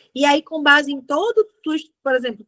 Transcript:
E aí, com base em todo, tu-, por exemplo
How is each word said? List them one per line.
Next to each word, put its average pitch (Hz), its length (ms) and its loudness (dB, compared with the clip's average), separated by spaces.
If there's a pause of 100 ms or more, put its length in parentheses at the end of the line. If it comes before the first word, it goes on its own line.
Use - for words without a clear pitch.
(140)
E 262 100 -2
aí, 285 160 2
com 311 220 -8
base 285 280 4
em 277 120 -8
todo, 415 440 -2 (160)
tu-, 311 140 -4 (260)
por 262 120 -2
exemplo 240 340 -6